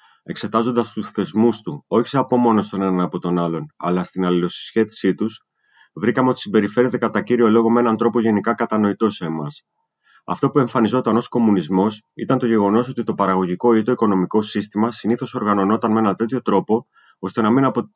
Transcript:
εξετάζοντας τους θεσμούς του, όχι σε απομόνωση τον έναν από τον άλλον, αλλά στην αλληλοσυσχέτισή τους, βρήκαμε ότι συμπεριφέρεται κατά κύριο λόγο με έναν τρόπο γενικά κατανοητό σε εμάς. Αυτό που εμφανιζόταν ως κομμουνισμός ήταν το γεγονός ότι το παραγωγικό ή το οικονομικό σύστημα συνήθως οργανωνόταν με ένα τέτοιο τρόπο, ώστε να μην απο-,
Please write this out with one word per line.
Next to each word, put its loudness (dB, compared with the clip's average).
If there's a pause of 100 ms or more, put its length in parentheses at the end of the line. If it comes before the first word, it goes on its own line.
(240)
εξετάζοντας -2
τους -8
θεσμούς 0
του, -10
όχι 0
σε -4
απομόνωση 2
τον -4
έναν 0
από -4
τον -2
άλλον, -4
αλλά -2
στην -4
αλληλοσυσχέτισή -2
τους, -6 (500)
βρήκαμε 0
ότι -2
συμπεριφέρεται 0
κατά -2
κύριο 2
λόγο 4
με 4
έναν 2
τρόπο 0
γενικά 2
κατανοητό 0
σε -6
εμάς. -8 (680)
Αυτό -2
που 0
εμφανιζόταν 0
ως -2
κομμουνισμός 0 (100)
ήταν -2
το -2
γεγονός 2
ότι -8
το -4
παραγωγικό 0
ή 2
το -2
οικονομικό 0
σύστημα -2
συνήθως -4
οργανωνόταν 0
με 2
ένα 2
τέτοιο -4
τρόπο, 0 (320)
ώστε -4
να 2
μην 4
απο-, -2